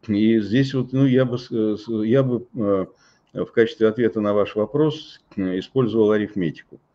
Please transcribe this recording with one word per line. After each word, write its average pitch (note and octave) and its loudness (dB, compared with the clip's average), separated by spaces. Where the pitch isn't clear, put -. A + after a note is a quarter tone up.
И A2 2
здесь C3 -2
вот, B2+ -4
ну, C3+ 2
я C3 4
бы A#2+ -4
с-, - -14
э, A2 0
с-, G#2+ -4
я C3+ 4
бы, B2 -2
э, G2+ 0
в F#2 -4
качестве A2+ 2
ответа A2 -2
на G#2 0
ваш G2+ 0
вопрос, C#3+ -2
э, F#2 -2
использовал A2 2
арифметику. G2+ -4